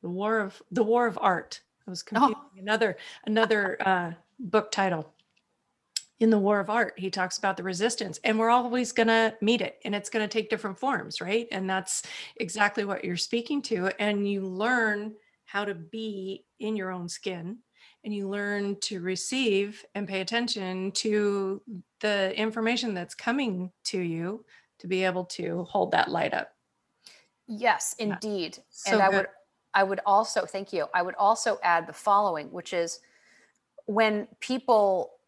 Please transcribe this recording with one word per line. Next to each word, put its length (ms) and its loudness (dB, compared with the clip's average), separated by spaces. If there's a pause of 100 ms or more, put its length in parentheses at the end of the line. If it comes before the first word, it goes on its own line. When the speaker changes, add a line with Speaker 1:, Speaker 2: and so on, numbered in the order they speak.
Speaker 1:
The 80 -8
War 300 0
of, 220 -6 (100)
The 120 4
War 240 4
of 140 -2
Art. 400 0 (240)
I 60 -14
was 120 -10 (120)
Speaker 2:
Oh. 40 4 (140)
Speaker 1:
confusing 260 -14
another, 380 2 (280)
another, 520 2 (100)
uh, 240 2 (280)
book 320 2
title. 420 0 (1040)
In 120 6
The 80 6
War 200 4
of 100 -4
Art, 280 0
he 140 -6
talks 260 -4
about 200 0
the 60 -10
resistance, 600 -2
and 160 2
we're 100 4
always 420 2
gonna 480 4
meet 220 2
it, 240 -6
and 100 -4
it's 140 -6
gonna 180 -2
take 220 -4
different 300 -4
forms, 420 -4
right? 300 -2
And 180 -4
that's 320 -2 (360)
exactly 480 0
what 200 -4
you're 120 -2
speaking 460 -2
to. 260 -2 (120)
And 260 0
you 140 -2
learn 760 0 (300)
how 200 -4
to 100 -6
be 680 -8 (140)
in 160 -4
your 160 -4
own 160 -8
skin, 520 -8 (440)
and 100 -6
you 140 -4
learn 540 -4
to 180 -6
receive 840 -2 (100)
and 120 -4
pay 140 -4
attention 720 -2
to 680 0 (380)
the 380 0
information 560 0
that's 220 -8
coming 560 -2 (140)
to 140 -2
you 440 -4 (360)
to 80 -12
be 160 0
able 220 0
to 380 -6
hold 280 0
that 200 4
light 220 0
up. 200 -6 (960)
Speaker 2:
Yes, 500 0
Speaker 1:
Yeah. 160 -2
Speaker 2:
indeed. 560 -6
Speaker 1:
So 240 -4
Speaker 2:
And 80 6
I 80 8
Speaker 1:
good. 80 4
Speaker 2:
would, 100 0 (460)
I 100 6
would 220 0
also, 400 4
thank 280 -8
you. 200 0
I 80 2
would 140 -2
also 480 2
add 240 2
the 60 -14
following, 580 2
which 220 -10
is 260 -2 (840)
when 420 2 (120)
people 720 2 (140)